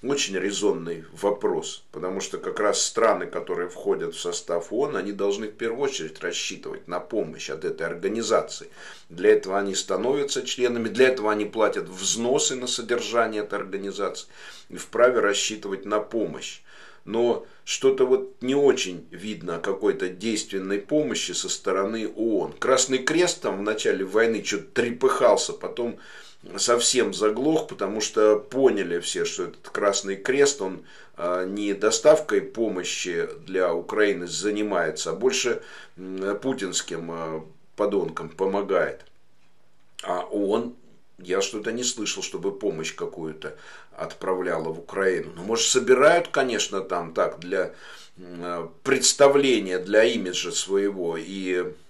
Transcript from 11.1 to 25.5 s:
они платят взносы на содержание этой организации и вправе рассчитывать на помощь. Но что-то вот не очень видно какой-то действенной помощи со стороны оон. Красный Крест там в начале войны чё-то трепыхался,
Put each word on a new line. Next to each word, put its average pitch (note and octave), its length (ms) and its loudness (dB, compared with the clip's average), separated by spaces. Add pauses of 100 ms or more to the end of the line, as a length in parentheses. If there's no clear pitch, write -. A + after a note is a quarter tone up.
они G#2 140 0
платят G2+ 420 0
взносы A2+ 680 0
на B2 120 -6
содержание A2+ 760 0
этой G2+ 140 -6
организации F#2+ 680 -6 (420)
и - 60 -16
вправе A#2+ 460 4
рассчитывать G2+ 640 -2
на G#2+ 140 2
помощь. G2 600 -6 (460)
Но A#2 400 0 (180)
что-то C3+ 420 4
вот - 360 0
не B2+ 140 0
очень F#2 540 2
видно F2 500 -8
какой-то F#2+ 500 0
действенной G2 680 -4
помощи C3+ 520 -2
со F2+ 160 -6
стороны G2+ 600 -2
оон. G#2 440 -2
Красный C3 460 2
Крест E3+ 440 2
там G2 160 -2
в G2 40 -4
начале G#2 420 0
войны G#2+ 380 2
чё-то - 320 -4
трепыхался, A#2+ 800 2